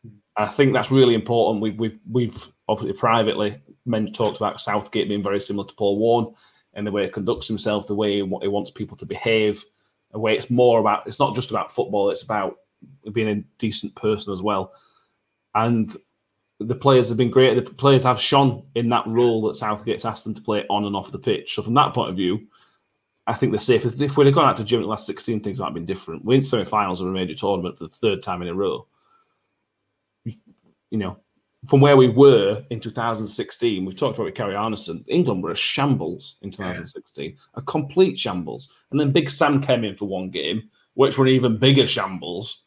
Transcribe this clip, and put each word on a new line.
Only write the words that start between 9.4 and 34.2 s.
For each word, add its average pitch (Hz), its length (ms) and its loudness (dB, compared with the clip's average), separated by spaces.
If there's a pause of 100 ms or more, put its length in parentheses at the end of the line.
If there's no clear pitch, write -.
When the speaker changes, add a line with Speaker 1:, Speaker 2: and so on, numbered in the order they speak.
Speaker 1:
the 110 60 -10
way 110 180 0
it's - 140 -8
more 123 300 6
about, 107 280 0
it's 110 100 -14
not 113 160 0
just 120 160 -4
about 104 220 -4
football, 101 380 -2
it's - 120 -6
about 101 360 -4 (540)
being 110 160 -2
a 104 140 -2 (160)
decent - 380 -6
person 104 360 -2
as 90 80 -6
well. 107 320 -2 (840)
And 113 400 0 (640)
the 117 160 -4
players 127 320 4
have 117 100 -2
been 123 120 2
great. 127 320 6
The - 80 -12
players 139 340 4
have 127 160 2
shone 139 420 2 (120)
in 117 160 0
that 120 180 2
role 113 400 2
that - 80 -4
Southgate's 110 480 -4
asked 110 200 -6
them 110 100 -8
to - 60 -14
play 104 300 -4
on 104 140 -2
and 101 120 -4
off 92 160 -8
the - 60 -12
pitch. - 380 -4
So 104 60 -6
from 113 120 -4
that - 180 2
point 120 180 -2
of 90 60 -8
view, 95 300 -2 (800)
I 117 80 -4
think - 180 0
they're - 60 -2
safe. 117 260 2
If, 123 160 -4
if 139 160 -2
we'd 143 120 6
have 139 60 4
gone 147 140 4
out 104 100 2
to 110 60 -6
Germany 107 240 -2
last 107 180 -6
sixteen, 107 340 -6
things 101 180 -8
might 90 80 -6
have - 80 -8
been 82 100 -10
different. 85 400 -10
We're 120 120 4
in 135 60 4
semi-finals 101 580 -2
of 92 80 -4
a - 20 -2
major 92 240 -4
tournament 95 440 -2
for 85 60 -12
the 82 100 -16
third 101 280 -2
time 90 200 -6
in 87 60 -8
a 85 60 -8
row. 92 320 -4 (2000)
You 113 60 -4
know, 92 180 -6 (520)
from 139 120 6
where 139 160 8
we 131 120 8
were 110 600 6
in 117 80 -6
two 110 140 -10
thousand 113 340 -4
sixteen, 101 580 -4
we 95 100 -8
talked 120 220 -2
about 110 100 -4